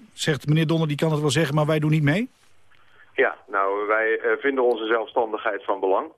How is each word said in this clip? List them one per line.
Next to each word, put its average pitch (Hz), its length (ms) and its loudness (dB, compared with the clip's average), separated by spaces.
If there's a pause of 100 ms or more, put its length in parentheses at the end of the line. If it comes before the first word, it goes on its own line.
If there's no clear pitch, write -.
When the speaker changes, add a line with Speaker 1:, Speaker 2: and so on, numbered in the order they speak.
(120)
Speaker 1:
zegt - 360 -4
meneer 156 180 2
Donner, 160 220 0
die 147 80 -4
kan 160 140 0
het 147 100 -2
wel 151 100 0
zeggen, 143 240 0
maar 151 120 2
wij 160 120 2
doen 151 120 0
niet 156 120 2
mee? 170 260 0 (840)
Speaker 2:
Ja, 117 220 0 (140)
nou, 101 360 0
wij, 110 320 2
eh, 120 200 -2
vinden 135 260 0
onze 113 220 0
zelfstandigheid 110 800 -2
van 98 160 -4
belang. 98 260 2 (120)